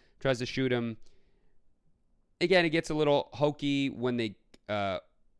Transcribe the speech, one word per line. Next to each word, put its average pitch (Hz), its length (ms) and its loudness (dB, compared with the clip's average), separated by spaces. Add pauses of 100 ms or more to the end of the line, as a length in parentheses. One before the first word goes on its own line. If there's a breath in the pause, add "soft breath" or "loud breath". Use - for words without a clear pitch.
(200)
Tries 135 200 0
to 123 60 -4
shoot 131 260 -2
him. 117 260 -2 (1400)
Again, 175 260 4
it 165 60 0
gets 160 180 0
a 160 60 -4
little 147 380 2
hokey 143 560 0
when 123 280 -2
they, 110 180 -4 (320)
uh, 101 300 -2 (420)